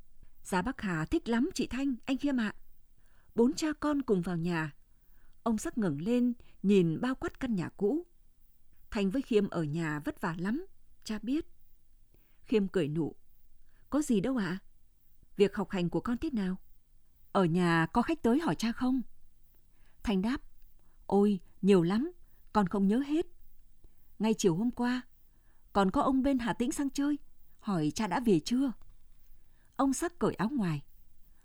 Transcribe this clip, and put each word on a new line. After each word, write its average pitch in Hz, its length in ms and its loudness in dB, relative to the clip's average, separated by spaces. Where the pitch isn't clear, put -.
"Dạ - 180 0
bác 233 200 -4
Hà 170 240 -2
thích 330 240 -2
lắm 233 240 2
chị - 140 -2
Thanh, 269 280 -2
anh 269 120 -2
Khiêm 277 220 0
ạ." 214 160 -2
Bốn 254 180 4
cha - 140 -2
con 294 220 0
cùng 196 200 0
vào 175 160 -2
nhà. 165 380 -2
Ông 233 140 2
Sắc 330 200 -6
ngẩng 165 240 0
lên, 240 320 2
nhìn 185 380 4
bao 262 140 -2
quát - 240 -6
căn 240 160 -2
nhà 156 140 -2
cũ. 262 340 0
"Thanh 202 180 0
với 262 120 -2
Khiêm 208 280 2
ở 170 140 -2
nhà 151 420 -4
vất - 160 -8
vả 170 160 -4
lắm, 220 280 -4
cha 214 180 -6
biết." 269 240 -2
Khiêm 208 240 2
cười 175 200 0
nụ. 151 280 -2
"Có 285 120 2
gì 247 180 2
đâu 254 180 -2
ạ?" 190 200 -2
"Việc 196 200 4
học 196 140 -2
hành 175 200 0
của 165 120 -2
con 240 160 -2
thế 320 160 -4
nào? 190 240 -2
Ở 196 140 4
nhà 165 480 4
có 240 80 2
khách - 220 -2
tới 240 160 4
hỏi 320 160 0
cha 226 160 -2
không?" 254 300 0
Thanh 196 180 2
đáp, 240 200 0
"Ôi, 202 340 4
nhiều 185 220 8
lắm, 220 280 0
con 208 140 4
không 196 200 2
nhớ 214 120 4
hết. 294 260 0
Ngay 220 140 2
chiều 190 220 2
hôm 233 160 0
qua, 247 300 -2
còn 196 180 4
có 285 100 2
ông 269 220 2
bên 277 160 4
Hà 233 140 0
Tĩnh 240 180 0
sang 285 180 -2
chơi, 285 280 0
hỏi 160 360 0
cha 214 120 -2
đã 175 120 0
về 220 200 6
chưa." 254 320 0
Ông 269 180 2
Sắc - 260 -4
cởi 190 140 2
áo 208 160 -2
ngoài. 180 340 -2